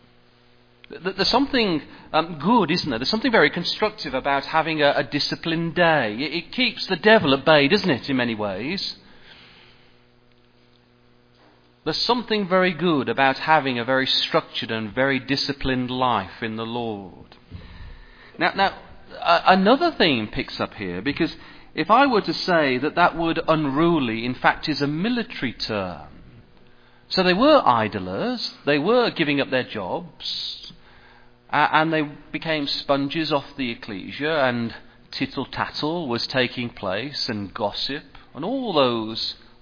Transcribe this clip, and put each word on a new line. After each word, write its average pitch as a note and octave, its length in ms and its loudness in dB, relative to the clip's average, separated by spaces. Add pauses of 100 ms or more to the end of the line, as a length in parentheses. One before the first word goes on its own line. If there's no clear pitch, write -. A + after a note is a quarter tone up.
(880)
Th-, - 160 -16
th-, F#3+ 120 -6
there's F#3+ 120 0
something, A3+ 540 0 (320)
um, D#3+ 240 0
good, D#3 320 2
isn't E3+ 200 -2
there? A2+ 100 -2
There's C3 100 -4
something A3 220 0
very E3+ 180 6
constructive F3 640 -4
about C#3 320 0
having D#3 380 0
a, C#3+ 120 6
a C#3 80 0
disciplined E3 680 -4
day. D3+ 420 2
It, C#3+ 180 -6
it E3+ 180 -6
keeps B3 340 -2
the F#3 100 -2
devil F#3+ 380 6
at C3+ 100 0
bay, D3 240 6
doesn't F3+ 220 2
it, A#2+ 200 0
in C3+ 60 0
many A#2+ 200 0
ways? G#2 600 -6 (3000)
There's D#3 140 -4
something A3 500 0
very F#3 240 2
good D3 380 0
about C3 300 2
having C#3 380 2
a A#2+ 60 -2
very C3 240 0
structured - 640 -2
and A2 220 -6
very C3 260 2
disciplined C3 720 -2
life A#2+ 500 0
in A2 140 -6
the A2+ 100 -6
Lord. A2+ 680 -8 (1000)
Now, E3+ 180 2
now, G3 220 0 (420)
a-, E3+ 280 4
another A3 440 6
theme B2+ 360 2
picks - 340 -6
up - 140 -6
here, F#2 260 -6
because C#3+ 340 -2 (380)
if - 180 0
I B3+ 140 6
were A3+ 160 2
to F3 120 -2
say D3+ 440 2
that C#3 180 -4
that E3+ 220 4
word E3 300 -2
unruly, D3 760 2
in B2 120 -4
fact, - 340 0
is D3 120 -2
a C#3+ 60 0
military F3+ 640 -4
term. F#2 560 -6 (1000)
So - 120 0
they F3+ 120 4
were C4+ 320 6
idlers, A2 880 0 (120)
they D3 140 4
were A3 300 4
giving D3 320 0
up - 80 -2
their B2+ 160 0
jobs, - 1040 -10 (800)
a-, D3 220 2
and D#3 200 4
they D#3 80 2 (300)
became D#3 340 -4
sponges C#3 640 -2
off C#3+ 260 -4
the B2+ 140 -4
ecclesia, A#2 760 -4
and A#2 280 -2 (380)
tittle-tattle C#3+ 960 -6
was A#2 180 -2
taking B2 440 -2
place, A2 580 -6
and G2+ 260 -6
gossip, A#2 520 -4 (280)
and D3+ 120 -10
all B3 280 -6
those A#2 600 0 (260)